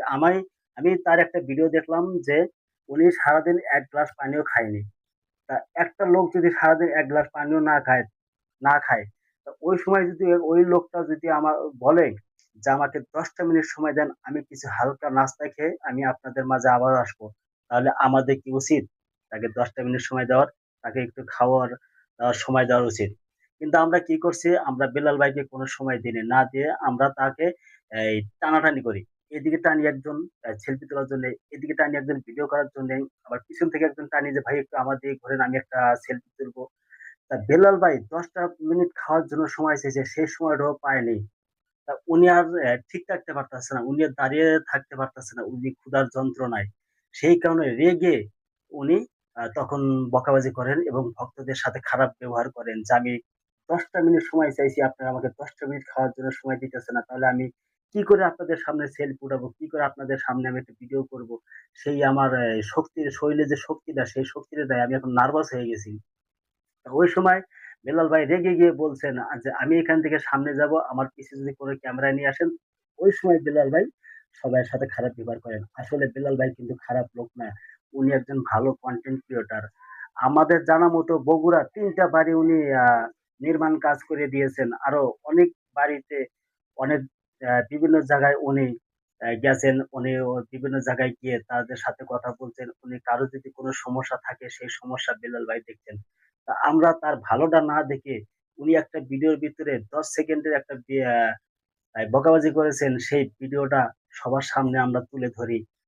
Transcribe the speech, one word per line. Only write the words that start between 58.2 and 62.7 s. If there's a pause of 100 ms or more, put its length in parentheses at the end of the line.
আপনাদের
সামনে
সেলফি
উঠাবো,
কি
করে
আপনাদের
সামনে
আমি
একটা
ভিডিও
করব? (360)
সেই
আমার,
আহ,
শক্তির,